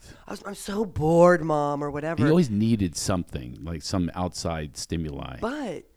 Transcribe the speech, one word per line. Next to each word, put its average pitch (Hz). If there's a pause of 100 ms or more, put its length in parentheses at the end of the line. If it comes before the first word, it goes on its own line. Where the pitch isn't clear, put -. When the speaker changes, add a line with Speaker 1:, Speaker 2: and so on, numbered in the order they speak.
(280)
Speaker 1:
I -
was, 202
"I'm 202
so 208
bored, 170
Mom," 147
or 147
whatever. 147
Speaker 2:
You 147
always 160
needed 104
something, 73
like 82
some 90
outside 87
stimuli. 69
Speaker 1:
But 247 (120)